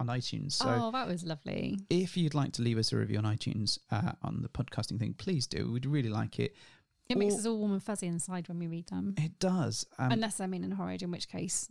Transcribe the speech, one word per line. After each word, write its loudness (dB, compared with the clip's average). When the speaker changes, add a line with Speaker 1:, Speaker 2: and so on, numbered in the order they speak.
Speaker 1:
on 2
iTunes. -2
So 2
Speaker 2:
Oh, 4
that 0
was -2
lovely. -2
Speaker 1:
if 2
you'd 2
like 2
to 0
leave 4
us 2
a 2
review 2
on 2
iTunes, 0
uh, 2
on -2
the -4
podcasting -4
thing, 0
please 0
do. -2
We'd -2
really 2
like -2
it. 0
Speaker 2:
It 2
makes 4
Speaker 1:
Or -4
Speaker 2:
us -2
all 0
warm 2
and 0
fuzzy -4
inside -4
when -6
we -4
read -6
them. -2
Speaker 1:
It 0
does. 2
Um, 4
Speaker 2:
Unless 2
they're -2
mean -2
and -2
horrid, -2
in -2
which -4
case -2